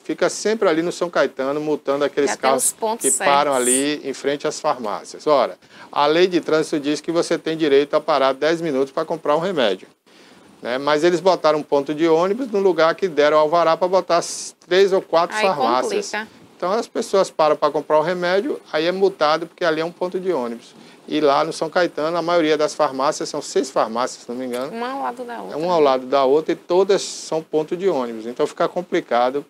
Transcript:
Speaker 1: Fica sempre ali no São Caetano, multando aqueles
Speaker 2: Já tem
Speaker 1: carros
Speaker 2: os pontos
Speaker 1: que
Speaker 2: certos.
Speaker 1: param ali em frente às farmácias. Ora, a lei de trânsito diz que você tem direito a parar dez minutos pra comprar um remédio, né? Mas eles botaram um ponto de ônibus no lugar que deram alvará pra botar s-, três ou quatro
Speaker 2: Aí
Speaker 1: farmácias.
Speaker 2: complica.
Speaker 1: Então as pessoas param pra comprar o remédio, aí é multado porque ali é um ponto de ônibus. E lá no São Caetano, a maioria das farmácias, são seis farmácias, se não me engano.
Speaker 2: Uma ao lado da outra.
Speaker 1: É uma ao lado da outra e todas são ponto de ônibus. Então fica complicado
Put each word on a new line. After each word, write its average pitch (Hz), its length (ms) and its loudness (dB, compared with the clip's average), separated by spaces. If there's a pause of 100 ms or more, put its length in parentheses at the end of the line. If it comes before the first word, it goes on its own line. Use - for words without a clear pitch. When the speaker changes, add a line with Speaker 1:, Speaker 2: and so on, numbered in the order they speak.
Speaker 1:
Fica 160 260 -2
sempre 214 400 -2
ali 160 140 0
no 175 80 -2
São 175 180 -4
Caetano, 143 520 -2
multando 143 440 -2
aqueles 139 260 0
Speaker 2:
Já - 60 -4
tem - 60 -14
Speaker 1:
carros 131 220 2
Speaker 2:
os - 80 -2
pontos 226 340 -4
Speaker 1:
que 131 60 2
Speaker 2:
certos. - 200 0
Speaker 1:
param 143 220 2
ali 131 480 0
em 135 100 -8
frente 143 360 -4
às 151 100 -6
farmácias. 110 720 -6
Ora, 117 280 2 (360)
a 143 140 2
lei 165 200 4
de 175 140 2
trânsito 156 400 0
diz 147 200 -2
que - 120 -8
você 165 260 0
tem 160 180 -6
direito 147 380 4
a 151 60 2
parar 135 320 2
dez 156 280 0
minutos 139 300 -2
pra 160 140 -4
comprar 151 320 -2
um - 20 2
remédio, 143 480 0 (760)
né? 120 160 -4
Mas 147 280 2
eles 175 160 2
botaram 156 400 2
um - 20 -8
ponto 143 320 -2
de 165 140 0
ônibus 196 420 0
no 208 80 -2
lugar 165 380 2
que 196 100 -4
deram 147 320 2
alvará 160 380 4
pra 180 100 -2
botar 180 320 0
s-, - 360 -8 (120)
três 185 260 4
ou 190 80 2
quatro 175 360 0
Speaker 2:
Aí 214 100 2
Speaker 1:
farmácias. 208 640 0
Speaker 2:
complica. 220 180 -8 (280)
Speaker 1:
Então 180 160 -2
as 226 160 -2
pessoas 190 420 0
param 151 260 2
pra 147 140 0
comprar 151 280 0
o 151 40 2
remédio, 180 580 -2 (120)
aí 160 140 0
é 180 60 0
multado 170 540 0
porque - 180 -8
ali 160 160 0
é 160 40 -2
um 175 80 -8
ponto 180 260 -6
de 185 140 -4
ônibus. 117 420 -6 (340)
E 151 120 -2
lá 147 220 4
no 156 100 -2
São 160 160 -4
Caetano, 170 480 -2
a 165 60 -2
maioria 165 340 2
das 147 180 0
farmácias, 143 540 0
são 147 140 -6
seis - 260 -2
farmácias, 123 540 -2
se - 80 -20
não 120 60 -6
me 131 100 -8
engano. 127 240 -6
Speaker 2:
Uma 233 220 -8
ao 277 100 -8
lado 247 220 -8
da 233 180 -12
outra. 190 160 -12
Speaker 1:
É - 20 -4
uma 175 140 0
ao 165 60 4
lado 131 260 4
da 139 180 2
outra 156 280 2
e - 20 0
todas 185 480 2
são - 400 -8
ponto 156 340 -4
de 190 120 0
ônibus. 120 380 -4
Então 131 200 -2
fica 170 220 -2
complicado 143 800 -2